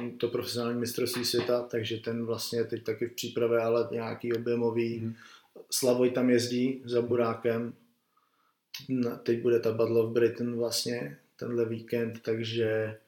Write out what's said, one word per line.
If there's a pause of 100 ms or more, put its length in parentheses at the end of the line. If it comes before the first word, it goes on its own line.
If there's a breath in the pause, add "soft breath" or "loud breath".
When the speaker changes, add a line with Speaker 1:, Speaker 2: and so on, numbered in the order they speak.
(180)
Speaker 1:
to
profesionální
mistrovství
světa,
takže
ten
vlastně
je
teď
taky
v
přípravě,
ale
nějaký
objemový.
Speaker 2:
Mhm. (560 loud breath)
Speaker 1:
Slavoj
tam
jezdí
za
Burákem. (1160)
Na-,
teď
bude
ta
Battle
of
Britain
vlastně, (180)
tenhle
víkend,
takže (120)